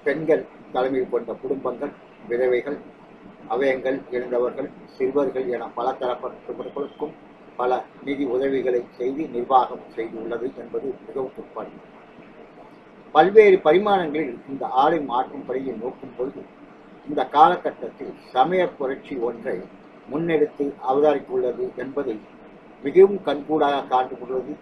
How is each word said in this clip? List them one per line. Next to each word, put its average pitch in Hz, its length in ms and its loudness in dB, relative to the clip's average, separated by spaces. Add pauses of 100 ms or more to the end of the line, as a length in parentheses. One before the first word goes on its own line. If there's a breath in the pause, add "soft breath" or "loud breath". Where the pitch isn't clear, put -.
பெண்கள் 151 420 2 (260)
தலைமையில் 131 380 0
கொண்ட 117 240 -2
குடும்பங்கள், 131 580 -6 (360)
விதவைகள், 123 500 0 (720)
அவயங்கள் 131 480 0 (140)
இழந்தவர்கள், 123 580 -2 (160)
சிறுவர்கள் 131 640 -2
என 117 200 -4
பல 120 240 -4
தரப்பட்டவர்களுக்கும் 127 1200 -8 (440)
பல 123 140 0 (320)
நிதி 139 220 -4
உதவிகளை 127 560 0 (100)
செய்து 135 360 -6
நிர்வாகம் 123 560 0 (120)
செய்துள்ளது 113 520 -8 (100)
என்பது 117 300 -8 (200)
மிகவும் 131 280 -8
குறிப்பானது. - 460 -14 (1300)
பல்வேறு 196 440 10
பரிமாணங்களில் 160 760 2 (140)
இந்த 131 180 -8
ஆலயம் 143 420 2
ஆற்றும் 127 360 -4
பணியை 131 300 -6
நோக்கும் - 400 -10
பொழுது 131 260 -6 (680)
இந்த 143 180 -2
காலகட்டத்தில் 143 880 0 (160)
சமய 170 400 2
புரட்சி 139 480 -8
ஒன்றை 117 380 -4 (520)
முன்னெடுத்து 147 580 0 (220)
அவதாரித்துள்ளது 131 800 2 (100)
என்பதை 131 400 -6 (680)
மிகவும் 190 400 8
கண்கூடாக 143 600 0
காட்டுகிறது. 127 800 -2